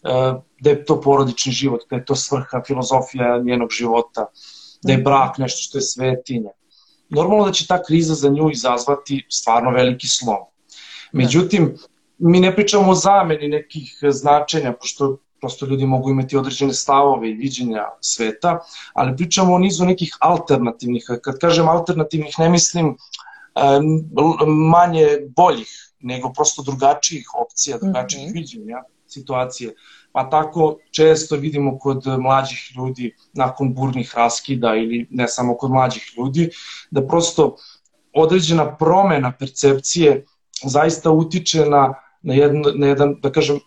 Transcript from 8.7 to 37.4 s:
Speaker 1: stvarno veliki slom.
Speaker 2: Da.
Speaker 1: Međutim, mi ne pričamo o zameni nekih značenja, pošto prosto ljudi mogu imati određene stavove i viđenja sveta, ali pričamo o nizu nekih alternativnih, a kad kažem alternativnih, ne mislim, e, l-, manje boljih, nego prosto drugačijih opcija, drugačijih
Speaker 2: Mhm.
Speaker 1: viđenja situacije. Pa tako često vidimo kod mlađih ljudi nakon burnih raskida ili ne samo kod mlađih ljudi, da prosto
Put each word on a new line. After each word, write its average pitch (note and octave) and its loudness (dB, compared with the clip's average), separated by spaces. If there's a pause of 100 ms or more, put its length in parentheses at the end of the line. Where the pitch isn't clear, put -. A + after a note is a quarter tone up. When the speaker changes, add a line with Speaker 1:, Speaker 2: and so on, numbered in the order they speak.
Speaker 1:
stvarno A#2+ 0
veliki B2+ 0
slom. A2+ -2
Speaker 2:
Da. - -18 (360)
Speaker 1:
Međutim, D#3 2 (420)
mi F3 4
ne F#3 4
pričamo G3+ 2
o F3+ 6
zameni E3+ 2
nekih D3+ -8
značenja, C#3+ 0
pošto - -4 (220)
prosto C3+ -10
ljudi C3+ -2
mogu C3 0
imati C3 0
određene C3+ -2
stavove C3+ 2
i A2 -6
viđenja A#2+ -6 (180)
sveta, E3 -4 (320)
ali C3 -2
pričamo F3+ 2
o F3+ 4
nizu F3+ 2
nekih F3+ -2
alternativnih, B2 0
a A#2+ -4
kad C3+ -10
kažem E3 2
alternativnih, D#3+ -2
ne E3 2
mislim, E3+ 2
e, - -8 (520)
l-, D3+ 0
manje D#3+ 4 (200)
boljih, C3 2 (300)
nego B2+ -10
prosto D3 -2
drugačijih C#3 -2 (120)
opcija, - -6
drugačijih C3+ -6
Speaker 2:
Mhm. F#3+ -12
Speaker 1:
viđenja B2 -12 (280)
situacije. B2+ -8 (360)
Pa C3 -4
tako D#3 0 (120)
često D#3 4
vidimo C#3+ -2
kod C3+ -2 (160)
mlađih C3+ 0 (160)
ljudi B2+ -8 (180)
nakon C3 -2
burnih C3 -4
raskida A#2 0
ili A#2 -4
ne B2 -2
samo A#2+ -2
kod C3+ -4
mlađih B2+ 0 (120)
ljudi, C#3 -2 (420)
da C#3 -2
prosto E3 2 (600)